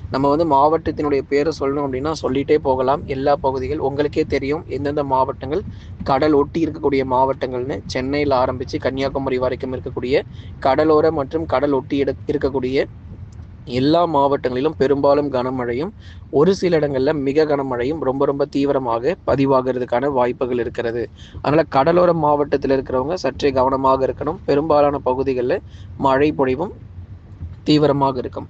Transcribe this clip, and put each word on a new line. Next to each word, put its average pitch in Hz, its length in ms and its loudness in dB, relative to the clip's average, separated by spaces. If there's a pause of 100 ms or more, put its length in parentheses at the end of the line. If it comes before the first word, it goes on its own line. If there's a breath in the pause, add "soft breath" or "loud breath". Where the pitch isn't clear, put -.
(120)
நம்ம 139 180 2
வந்து 156 180 2
மாவட்டத்தினுடைய 151 800 2
பேரை 147 320 0
சொல்லணும் 143 260 -2
அப்படின்னா 139 360 -4
சொல்லிட்டே 139 360 2
போகலாம். 131 480 2
எல்லா 139 300 0
பகுதிகள் 131 320 -4 (100)
உங்களுக்கே 143 460 -2
தெரியும், 135 440 -2
எந்தெந்த 143 360 -4
மாவட்டங்கள் 135 600 -2 (400 loud breath)
கடல் 147 300 2
ஒட்டி 143 320 2
இருக்கக்கூடிய 139 440 0
மாவட்டங்கள்னு. 131 760 0
சென்னையில 135 500 0
ஆரம்பிச்சு 127 440 -2
கன்னியாகுமரி 135 580 -2
வரைக்கும் 127 360 -4
இருக்கக்கூடிய 127 420 -4 (440 loud breath)
கடலோர 151 520 4
மற்றும் 160 340 -4
கடல் 143 260 0
ஒட்டி 139 260 -2
இட-, 135 180 0 (120)
இருக்கக்கூடிய 135 500 -2 (880)
எல்லா 147 400 2
மாவட்டங்களிலும் 139 720 0
பெரும்பாலும் 143 540 2
கனமழையும், 127 600 -4 (400 loud breath)
ஒரு 165 240 4
சில 170 240 2
இடங்கள்ல 143 340 2
மிக 143 320 2
கனமழையும் 139 540 -2
ரொம்ப, 135 260 0
ரொம்ப 143 200 0
தீவிரமாக 139 680 0 (120)
பதிவாகிறதுக்கான 127 840 2
வாய்ப்புகள் 123 480 0
இருக்கிறது. 117 440 -4 (340 loud breath)
அதனால 151 320 2
கடலோர 175 440 4
மாவட்டத்தில் 147 580 2
இருக்கிறவங்க 131 420 0
சற்றே 143 380 -2
கவனமாக 131 540 2
இருக்கணும். 139 400 -4
பெரும்பாலான 147 540 2
பகுதிகளில் 131 640 -2 (360 loud breath)
மழை 135 340 2
பொழிவும் 143 420 -2 (920)
தீவிரமாக 139 540 2
இருக்கும். 120 320 -8